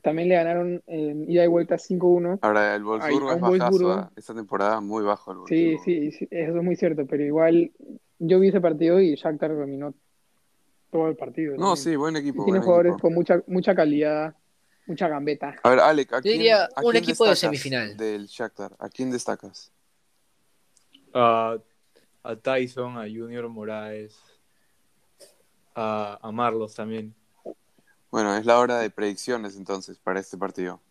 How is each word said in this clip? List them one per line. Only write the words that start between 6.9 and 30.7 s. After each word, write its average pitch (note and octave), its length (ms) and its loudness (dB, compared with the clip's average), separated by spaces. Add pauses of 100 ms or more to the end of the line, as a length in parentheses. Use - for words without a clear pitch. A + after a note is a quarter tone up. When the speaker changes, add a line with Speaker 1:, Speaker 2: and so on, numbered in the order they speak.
Speaker 1:
pero D3 160 -4
igual E3 480 2 (480)
yo F3 200 2
vi G3 100 6
ese F#3+ 120 2
partido E3 400 4
y D#3+ 140 4
Shakhtar D#3 420 -4
dominó C#3+ 380 -8 (960)
todo D#3+ 160 2
el D#3+ 80 -2
partido C#3+ 420 -6
Speaker 2:
No, F#3 160 2
Speaker 1:
también. D#3 40 0
Speaker 2:
sí, D#3 180 0
buen D#3 200 -2
Speaker 1:
Y D3+ 40 -2
Speaker 2:
equipo, C#3+ 240 -4
Speaker 1:
tiene F#3+ 160 4
Speaker 2:
buen F#3 60 0
Speaker 1:
jugadores F3 260 6
Speaker 2:
equipo. F#3 160 -6
Speaker 1:
con E3 80 2
mucha, F3 320 2
mucha F#3 260 0
calidad, D3+ 640 0 (500)
mucha E3+ 220 -4
gambeta. C#3+ 560 -4
Speaker 2:
A A#2+ 80 6
ver, B2+ 80 6
Alec, C#3+ 340 4
¿a A#2+ 40 -2
Speaker 3:
Yo C3 40 -2
Speaker 2:
quién, G#3+ 160 0
Speaker 3:
diría A3 280 6
Speaker 2:
a - 180 -6
Speaker 3:
un A#3 80 4
Speaker 2:
quién A3+ 120 2
Speaker 3:
equipo A#3 200 2
de G#3 80 6
Speaker 2:
destacas F3+ 80 4
Speaker 3:
semifinal. C3 580 -4
Speaker 2:
del G#2+ 300 -6
Shakhtar? G2+ 500 -10
¿A G#2 120 -12
quién C3 200 -6
destacas? G#2 640 -8 (1400)
Speaker 4:
A, A2+ 420 2 (640)
a A#2 140 -10
Tyson, B2+ 640 -6
a A2 60 -10
Junior A#2 440 -12
Moraes, G#2+ 680 -12 (1600)
a, G#2+ 480 -6
a A2 100 -14
Marlos A2+ 440 -4
también. A2 380 -10 (1000)
Speaker 2:
Bueno, G#2 220 0
es A2 80 -6
la A#2 140 6
hora B2 200 2
de A2 100 -4
predicciones G#2 680 -6
entonces F#2+ 400 -10
para F#2+ 240 -4
este - 160 -14
partido. F#2 420 -8 (120)